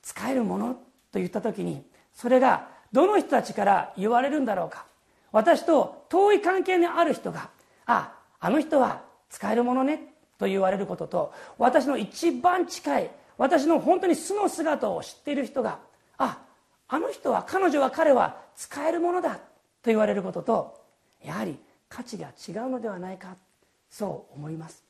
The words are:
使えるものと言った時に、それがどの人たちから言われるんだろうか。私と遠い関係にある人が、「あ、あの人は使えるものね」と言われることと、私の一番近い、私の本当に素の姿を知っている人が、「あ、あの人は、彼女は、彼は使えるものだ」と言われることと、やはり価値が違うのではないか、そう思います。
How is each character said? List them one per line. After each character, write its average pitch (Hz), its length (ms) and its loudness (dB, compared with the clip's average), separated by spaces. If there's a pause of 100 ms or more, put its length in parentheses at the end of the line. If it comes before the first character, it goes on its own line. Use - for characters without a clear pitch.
使 - 280 -10
え 269 60 -2
る 247 80 0
も 185 140 -4
の 233 160 -4 (380)
と 202 80 -4
言 180 80 -4
っ - 20 -6
た 208 120 -6
時 196 220 -4
に、 156 200 -8 (300)
そ - 140 -10
れ 254 120 6
が 247 280 2 (240)
ど 285 160 6
の 415 120 4
人 - 100 -4
た 262 140 4
ち - 100 -10
か 202 120 -2
ら 190 320 2
言 196 120 -2
わ 240 120 4
れ 277 80 -2
る 302 100 -2
ん 269 60 0
だ 214 100 -2
ろ 170 100 -2
う 156 40 -12
か。 - 160 -16 (460)
私 226 320 4
と - 460 2
遠 403 240 6
い 403 80 4
関 370 220 0
係 370 140 2
に 339 100 4
あ 339 160 2
る 302 100 2
人 - 180 -6
が、 160 180 -12 (360)
「あ、 214 280 0 (260)
あ 170 100 -2
の 277 100 4
人 294 200 2
は - 240 0 (260)
使 202 220 -8
え 220 40 0
る 240 80 2
も 247 100 0
の 262 100 0
ね」 302 300 -4 (260)
と 202 60 -2
言 196 160 0
わ 190 100 4
れ 202 60 -2
る 190 80 -4
こ 180 100 -6
と 160 120 -10
と、 170 260 -4 (240)
私 254 280 4
の 269 120 -2
一 285 340 -2
番 349 340 2
近 285 340 -4
い、 180 120 -6 (260)
私 277 280 2
の 320 140 4
本 349 220 2
当 381 60 0
に 320 80 4
素 381 200 -6
の 403 140 0
姿 294 400 -2
を - 140 -4
知 - 160 -18
っ - 40 -20
て 294 80 -6
い 285 40 -2
る 269 100 -2
人 247 180 -6
が、 - 160 -6 (380)
「あ、 262 220 -4 (480)
あ 285 120 -4
の 494 120 -4
人 - 200 -4
は、 180 120 0
彼 370 260 0
女 285 120 2
は、 269 100 2
彼 311 220 4
は 170 240 2 (180)
使 - 320 -8
え 330 40 0
る 339 100 -2
も 349 100 0
の 359 100 -2
だ」 220 140 -4 (480)
と 226 80 2
言 220 60 4
わ 214 80 2
れ 208 80 0
る 202 100 -4
こ 185 80 -8
と 170 100 -8
と、 - 440 -4 (380)
や 147 100 -12
は 214 120 -6
り 160 140 -8 (300)
価 247 140 -14
値 220 140 -14
が 160 120 -14
違 208 360 -12
う 262 40 -6
の 254 100 -6
で 220 80 -8
は 196 100 -8
な 180 140 -10
い 185 60 -14
か、 185 180 -18 (540)
そ 175 420 -8
う - 40 -20
思 147 140 -12
い 165 80 -10
ま 160 120 -16
す。 - 200 -20